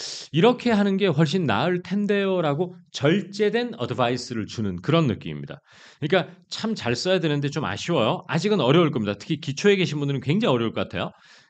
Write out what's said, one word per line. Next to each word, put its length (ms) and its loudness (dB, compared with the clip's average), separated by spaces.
"이렇게 400 4
하는 260 2
게 80 2
훨씬 400 2
나을 380 0
텐데요"라고 920 0
절제된 840 0
어드바이스를 720 -2
주는 340 -4
그런 240 2
느낌입니다. 540 -4
그러니까 340 0
참 240 -6
잘 220 -2
써야 240 0
되는데 300 0
좀 160 -4
아쉬워요. 600 0
아직은 320 0
어려울 320 6
겁니다. 280 -2
특히 200 -6
기초에 360 2
계신 240 -2
분들은 220 -2
굉장히 320 0
어려울 200 0
것 80 -2
같아요. 300 -4